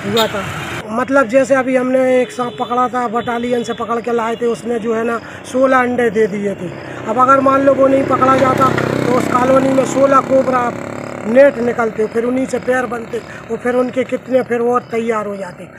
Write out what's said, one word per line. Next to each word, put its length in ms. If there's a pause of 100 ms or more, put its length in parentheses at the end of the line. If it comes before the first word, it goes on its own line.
हुआ 200
था। 180 (460)
मतलब 380
जैसे 260
अभी 220
हमने 460
एक 100
सांप 280
पकड़ा 280
था, 200
बटालियन 560
से 80
पकड़ 280
के 120
लाए 240
थे, 100
उसने 320
जो 160
है 100
ना, 140 (340)
सोलह 260
अंडे 320
दे 160
दिए 280
थे। 160 (380)
अब 100
अगर 220
मान 220
लो 120
वो 140
नहीं 160
पकड़ा 320
जाता, 320 (380)
तो 120
उस 100
कॉलोनी 400
में 180
सोलह 340
कोबरा 500 (560)
नेट 320
निकलते, 480
फिर 180
उन्हीं 220
से 120
पैर 280
बनते, 340 (300)
और 60
फिर 180
उनके 300
कितने 380
फिर 180
और 220
तैयार 440
हो 100
जाते। 300 (120)